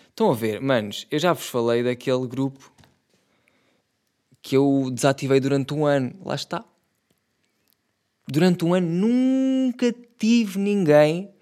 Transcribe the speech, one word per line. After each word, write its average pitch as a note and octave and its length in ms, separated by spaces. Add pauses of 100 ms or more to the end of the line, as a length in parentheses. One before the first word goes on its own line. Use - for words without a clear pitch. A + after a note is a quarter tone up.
Estão G#3+ 240
a - 20
ver, A2 260
manos, A#2 520
eu D3+ 60
já F3 140
vos - 140
falei A#2 380
daquele B2+ 420
grupo C3+ 460 (1700)
que - 140
eu C#3 360
desativei C3+ 460
durante C#3 360
um D3+ 120
ano. C#3 380
Lá - 100
está. F3 300 (1600)
Durante E3+ 380
um F3 100
ano F#3 140
nunca B3+ 1040 (240)
tive G#3+ 400
ninguém F3+ 720 (100)